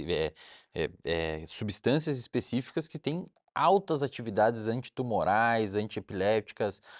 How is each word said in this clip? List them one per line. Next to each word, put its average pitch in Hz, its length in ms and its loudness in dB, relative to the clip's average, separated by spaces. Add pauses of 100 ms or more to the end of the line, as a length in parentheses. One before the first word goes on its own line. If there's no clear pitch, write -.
(140)
é, 78 200 0 (420)
é, 80 160 -2 (120)
é, 80 440 -2
substâncias 131 720 0
específicas - 680 -4
que - 120 -12
têm 165 260 -4 (300)
altas 165 480 2
atividades 113 640 2
antitumorais, 113 1080 2
antiepilépticas, 104 1040 -2 (200)